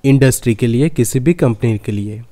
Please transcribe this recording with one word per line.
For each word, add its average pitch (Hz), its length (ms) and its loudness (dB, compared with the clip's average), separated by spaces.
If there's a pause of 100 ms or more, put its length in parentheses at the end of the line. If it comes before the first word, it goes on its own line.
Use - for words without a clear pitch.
इंडस्ट्री 131 500 2
के 120 120 -2
लिए, 127 220 0
किसी 127 300 -2
भी 151 140 0
कंपनी 117 440 0
के 107 140 -8
लिए। 104 300 -8 (100)